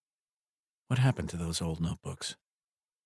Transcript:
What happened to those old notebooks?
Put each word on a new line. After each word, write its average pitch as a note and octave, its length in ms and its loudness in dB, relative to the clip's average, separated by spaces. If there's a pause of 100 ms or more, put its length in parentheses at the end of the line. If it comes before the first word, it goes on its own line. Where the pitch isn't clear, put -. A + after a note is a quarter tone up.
(880)
What B2 100 2
happened B2+ 320 4
to F2 80 -6
those E2+ 240 -2
old E2 180 -2
notebooks? - 560 -4 (720)